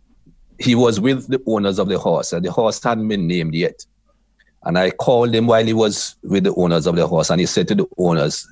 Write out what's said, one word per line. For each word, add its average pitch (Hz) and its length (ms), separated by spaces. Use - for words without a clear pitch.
he 123 160
was 117 260
with 131 280
the 131 180
owners 101 320
of 98 100
the 92 100
horse, 82 360
and 85 100
the 90 80
horse 113 300
hadn't 110 260
been 98 180
named 82 280
yet. - 320
And 85 120
I 92 140
called 120 440
him 113 120
while 113 180
he 113 80
was - 500
with 92 220
the 95 120
owners 85 300
of 87 100
the 82 100
horse, 78 240
and 85 100
he 87 60
said 92 220
to 107 60
the 101 120
owners, 82 540